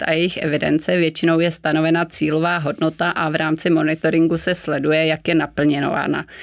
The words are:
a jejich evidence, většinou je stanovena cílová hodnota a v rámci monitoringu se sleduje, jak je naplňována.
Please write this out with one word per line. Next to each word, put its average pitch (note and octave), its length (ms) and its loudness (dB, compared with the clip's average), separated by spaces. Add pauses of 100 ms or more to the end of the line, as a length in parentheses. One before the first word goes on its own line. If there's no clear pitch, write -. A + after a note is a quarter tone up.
a - 100 -2
jejich E3+ 260 0
evidence, D3+ 600 0
většinou E3 420 2
je E3+ 120 2
stanovena D#3+ 540 0
cílová E3 520 0
hodnota D#3+ 520 -2
a D#3+ 200 -2
v D3+ 60 -2
rámci D#3 340 -2
monitoringu D#3+ 680 2
se F3+ 180 -2
sleduje, D#3 500 0
jak D#3 220 -2
je E3+ 80 2
naplňována. C#3+ 920 0 (180)